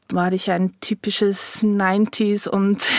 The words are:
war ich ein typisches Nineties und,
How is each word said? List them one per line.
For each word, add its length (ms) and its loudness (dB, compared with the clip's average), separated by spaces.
war 220 0
ich 200 -2
ein 280 0
typisches 840 -2
Nineties 840 2
und, 420 0